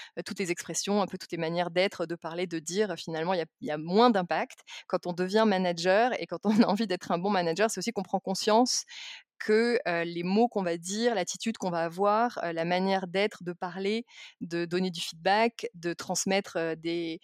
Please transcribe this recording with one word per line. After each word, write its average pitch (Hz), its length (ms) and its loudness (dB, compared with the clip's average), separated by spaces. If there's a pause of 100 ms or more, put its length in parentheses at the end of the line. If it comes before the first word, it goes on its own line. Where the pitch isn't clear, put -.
(180)
heu, 180 80 -8
toutes - 140 -8
les 180 120 -2
expressions, 196 520 -2
un 175 40 0
peu 185 120 -10
toutes - 120 -16
les 170 60 -6
manières 170 320 -2
d'être, 180 380 0
de 170 80 -6
parler, 170 320 -6
de 170 120 -6
dire. 180 380 -2
Finalement, 160 380 -4
il - 40 0
y - 20 0
a, 131 40 -4 (160)
il - 60 -8
y 151 40 -4
a 151 60 -2
moins 185 320 6
d'impact 185 520 0 (260)
quand - 180 -4
on 180 80 -4
devient 190 340 4
manager 185 720 4
et 170 60 -6
quand 170 180 -8
<laughs> - 20 -8
on 208 180 6
a - 40 8
envie 208 200 2
d'être 180 240 -4
un 175 80 2
bon 190 100 0
manager, 185 400 2
c'est - 100 -6
aussi 220 120 -4
qu'on 202 120 -4
prend - 160 -2
conscience 214 640 2 (540)
que, 233 480 2
heu, 170 160 0
les 170 200 -4
mots 208 240 4
qu'on 202 160 -2
va 170 140 -2
dire, 214 360 0
l'attitude 214 440 -4
qu'on 190 120 -2
va 165 140 0
avoir, 208 600 2
heu, 170 100 -4
la 165 120 -2
manière 185 420 2
d'être, 196 360 -2
de 175 100 -6
parler, 196 500 -4 (380)
de 170 240 -2
donner 180 240 0
du 170 100 -6
feedback, 190 760 0
de 170 180 -4
transmettre, 190 640 -2
heu, 165 180 -2
des, 165 480 -4